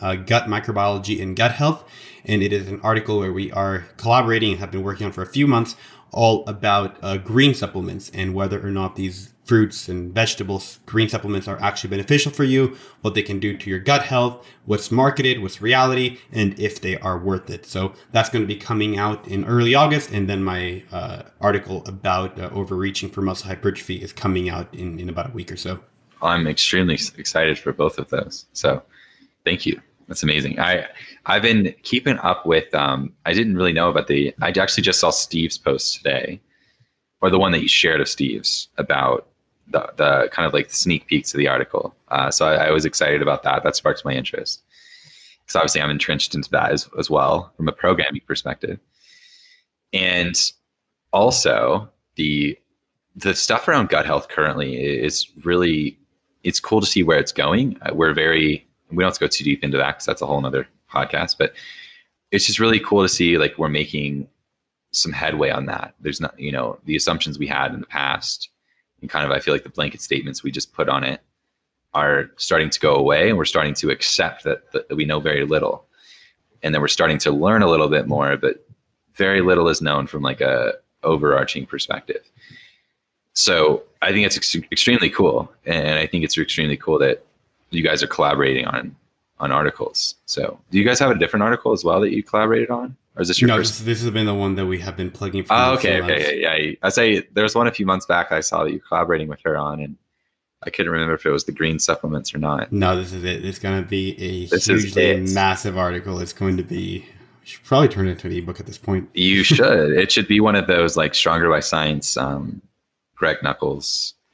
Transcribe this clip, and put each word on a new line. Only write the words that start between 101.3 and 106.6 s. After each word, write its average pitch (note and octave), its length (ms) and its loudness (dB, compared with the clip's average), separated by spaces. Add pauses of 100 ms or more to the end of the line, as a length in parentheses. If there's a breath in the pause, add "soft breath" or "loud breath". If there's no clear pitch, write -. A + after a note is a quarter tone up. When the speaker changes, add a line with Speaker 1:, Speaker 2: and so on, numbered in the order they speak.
Speaker 2:
was C#2+ 140 0
the - 80 -8
green D#2+ 260 -2
supplements D#2 560 -4
or D2+ 40 -6
not. D2 340 -4
Speaker 1:
No, F#2 240 0
this F#2 160 -6
is F2+ 120 -8
it. F2+ 200 -6
It's F#2+ 140 -8
gonna F#2+ 240 -4
be F#2+ 380 -4
a F2+ 260 -6
Speaker 2:
This F2 220 0
is A2 140 4
Speaker 1:
hugely F#2+ 200 0
Speaker 2:
it. F#2 300 2
Speaker 1:
massive F#2+ 460 0
article. F2+ 420 -4
It's F2 120 -8
going F#2+ 240 0
to F2+ 60 -2